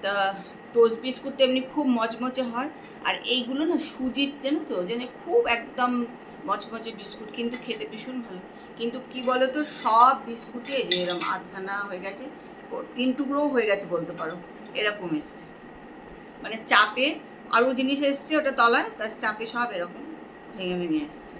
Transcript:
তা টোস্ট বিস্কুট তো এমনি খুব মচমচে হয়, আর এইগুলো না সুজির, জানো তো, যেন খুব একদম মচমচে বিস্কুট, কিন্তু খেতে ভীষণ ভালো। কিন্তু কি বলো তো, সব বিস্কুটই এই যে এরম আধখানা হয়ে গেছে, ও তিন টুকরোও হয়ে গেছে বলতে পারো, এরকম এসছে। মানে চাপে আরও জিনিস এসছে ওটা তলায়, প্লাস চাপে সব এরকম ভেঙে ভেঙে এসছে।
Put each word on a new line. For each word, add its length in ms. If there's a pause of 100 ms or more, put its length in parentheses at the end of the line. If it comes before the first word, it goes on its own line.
তা 100 (600)
টোস্ট 320
বিস্কুট 320
তো 100
এমনি 140 (120)
খুব 120 (120)
মচমচে 540
হয়, 180 (380)
আর 80 (180)
এইগুলো 380
না 60 (140)
সুজির, 400 (120)
জানো 260
তো, 60 (140)
যেন 120 (200)
খুব 200 (160)
একদম 340 (560)
মচমচে 520
বিস্কুট, 380
কিন্তু 260
খেতে 280
ভীষণ 340
ভালো। 160 (360)
কিন্তু 200 (140)
কি 80 (100)
বলো 160 (100)
তো, 40 (220)
সব 320 (140)
বিস্কুটই 520
এই 100
যে 140
এরম 180 (120)
আধখানা 420 (120)
হয়ে 180
গেছে, 200 (480)
ও 20 (200)
তিন 220
টুকরোও 360
হয়ে 180
গেছে 140 (100)
বলতে 240
পারো, 160 (440)
এরকম 300 (100)
এসছে। 240 (1000)
মানে 140 (140)
চাপে 360 (480)
আরও 120 (120)
জিনিস 200 (120)
এসছে 280
ওটা 120 (100)
তলায়, 340
প্লাস 260
চাপে 320
সব 140 (100)
এরকম 260 (520)
ভেঙে 260
ভেঙে 260
এসছে। 320